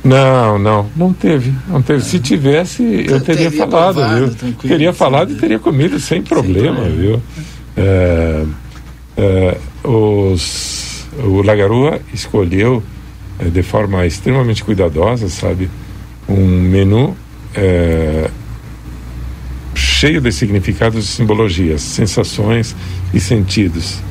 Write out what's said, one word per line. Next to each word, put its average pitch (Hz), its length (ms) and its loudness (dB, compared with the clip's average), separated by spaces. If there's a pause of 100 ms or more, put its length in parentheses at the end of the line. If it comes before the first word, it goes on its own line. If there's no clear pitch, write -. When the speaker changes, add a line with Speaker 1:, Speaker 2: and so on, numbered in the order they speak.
Speaker 1:
Não, 131 520 6
não, 104 380 2
não 180 180 2
teve, 139 400 0 (140)
não 156 160 0
teve. 139 220 2
Se - 160 0
tivesse, 156 640 2
eu 190 320 2
Speaker 2:
Eu 131 60 2
Speaker 1:
teria 160 280 2
Speaker 2:
teria 151 160 0
Speaker 1:
falado, 175 280 2
Speaker 2:
provado, 117 220 2 (100)
Speaker 1:
viu? 113 100 -2
Speaker 2:
tranquilo, 127 360 -4
Speaker 1:
Teria 165 200 4
falado 160 380 2
e 285 40 -4
Speaker 2:
sim. - 60 -8
Speaker 1:
teria - 180 2
comido - 400 2
sem 160 200 -2
Speaker 2:
Sem 202 40 -2
Speaker 1:
problema, 117 540 2
Speaker 2:
problema. 85 200 -2
Speaker 1:
viu? 110 260 0 (540)
É, 87 680 2 (720)
é, 95 420 2 (240)
os, 104 1200 0 (120)
o 101 240 2
La 104 140 4
Garua 120 440 2 (140)
escolheu, 101 680 0 (560)
é, 87 60 -2
de 87 180 0
forma 95 420 0
extremamente 120 560 0
cuidadosa, 95 680 0
sabe? 90 400 -2 (600)
Um 95 180 2
menu, 98 720 4 (400)
é, 82 720 2 (1400)
cheio 151 460 0
de 123 120 2
significados 107 720 0
e - 40 -6
simbologias, 95 760 0
sensações 113 920 -2 (400)
e - 60 4
sentidos 95 800 0 (120)